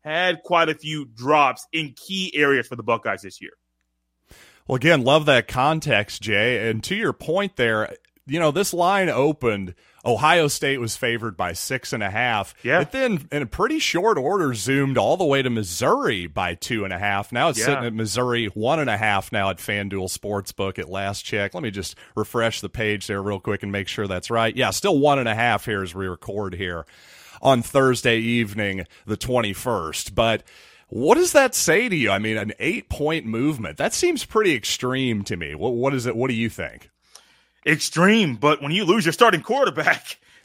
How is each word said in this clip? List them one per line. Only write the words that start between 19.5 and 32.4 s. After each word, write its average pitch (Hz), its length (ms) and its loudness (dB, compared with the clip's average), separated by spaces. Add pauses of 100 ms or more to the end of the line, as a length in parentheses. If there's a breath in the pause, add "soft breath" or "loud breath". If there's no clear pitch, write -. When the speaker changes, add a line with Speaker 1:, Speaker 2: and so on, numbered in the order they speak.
Speaker 2:
at 92 80 -4
FanDuel 98 580 -4
Sportsbook 101 640 -6
at 82 100 -10
last 98 360 -6
check. 101 300 -4
Let 180 100 -6
me 110 80 -4
just 95 240 -8 (200 loud breath)
refresh 113 440 0
the 101 80 -8
page 104 400 -2
there 98 140 -2
real 98 180 -4
quick 104 240 -4
and 101 80 -6
make 98 160 -4
sure 107 180 -4
that's 92 240 -6
right. 113 260 2
Yeah, 120 140 2
still 180 280 0
one 139 200 4
and 120 100 0
a 110 60 0
half 110 300 2
here 104 180 -2
as 87 120 -8
we 95 120 -6
record 95 480 -8
here 87 320 -6 (560 loud breath)
on 127 200 6
Thursday 127 560 2
evening, 104 680 -2 (200 soft breath)
the 107 100 -4
twenty-first. 104 960 -2
But 113 280 2 (460 soft breath)
what 156 280 4
does 349 160 2
that 269 220 6
say 196 340 2
to 190 80 -2
you? 113 160 2
I 98 80 2
mean, 110 160 -2
an 107 240 -4